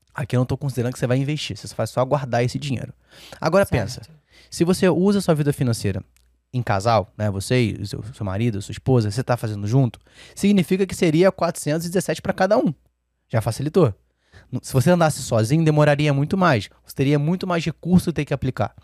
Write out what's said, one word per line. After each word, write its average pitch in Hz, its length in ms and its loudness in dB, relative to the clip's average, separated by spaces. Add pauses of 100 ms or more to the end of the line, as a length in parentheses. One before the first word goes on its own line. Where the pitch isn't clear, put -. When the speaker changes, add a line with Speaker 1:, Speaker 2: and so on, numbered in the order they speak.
(160)
Speaker 1:
Aqui - 180 -6
eu 123 60 2
não 127 60 0
tô 135 100 -4
considerando 127 380 -4
que - 40 -16
você 139 80 -2
vai 127 120 0
investir, 139 380 -4
você - 200 -16
vai 113 100 -4
só - 160 -2
guardar 131 400 -2
esse 123 160 -2
dinheiro. 131 340 -6 (460)
Agora 185 280 2
Speaker 2:
Certo. 131 160 0
Speaker 1:
pensa, 127 200 -8 (480)
se - 140 -2
você 185 240 4
usa 196 320 4
sua 175 140 2
vida 147 180 2
financeira 107 500 -2 (500)
em 127 100 -2
casal, 104 560 2
né, 104 120 -2
você 110 320 0
e 95 120 0
o 101 120 -10
seu, - 160 -10 (120)
seu 110 100 -10
marido, 101 380 -2
sua - 100 -14
esposa, 117 380 0
você 113 120 -4
tá 123 140 -2
fazendo 104 300 -6
junto, 123 340 2 (340)
significa 190 520 2
que - 80 -8
seria 175 360 4
quatrocentos 165 560 -4
e 170 40 -8
dezessete 170 320 -4
pra 196 100 -4
cada 190 240 0
um. 254 160 0 (560)
Já 113 140 -2
facilitou. 131 500 0 (580)
N-, 127 120 -6
se - 100 -12
você 135 180 4
andasse 170 300 2
sozinho, 127 440 0
demoraria 151 500 2
muito 147 220 -2
mais. 156 340 2 (140)
Você - 100 -20
teria 143 240 2
muito 175 280 -2
mais 170 160 -2
recurso 170 480 0
ter 151 140 -2
que - 80 -8
aplicar. 127 520 -2